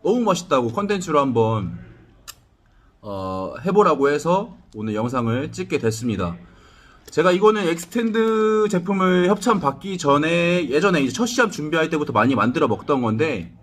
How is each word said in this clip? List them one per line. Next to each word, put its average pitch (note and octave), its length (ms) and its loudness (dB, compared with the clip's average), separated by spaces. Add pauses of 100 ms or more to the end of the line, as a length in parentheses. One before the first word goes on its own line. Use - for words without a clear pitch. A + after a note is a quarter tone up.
너무 A3 160 0
맛있다고 E3+ 480 0
컨텐츠로 F3+ 520 -2
한번, A2+ 600 0 (1200)
어, F#2+ 540 -8 (100)
해보라고 F3 440 4
해서 E3 460 0 (200)
오늘 G#2+ 180 -4
영상을 A#2+ 580 -2
찍게 F3+ 280 -4
됐습니다. A2 580 -2 (720)
제가 E3+ 220 2
이거는 G#3 360 4
엑스텐드 A3 1000 0
제품을 F3+ 600 2
협찬 G#3 300 0
받기 D3 380 -4
전에, E3 720 0
예전에 E3 320 2
이제 C3 100 0
첫 A#3 140 -2
시합 A#3 260 0
준비할 D#3+ 380 -2
때부터 D#3 240 -4
많이 A#2 220 2
만들어 B2+ 320 2
먹던 B2 340 -2
건데 A2 600 -2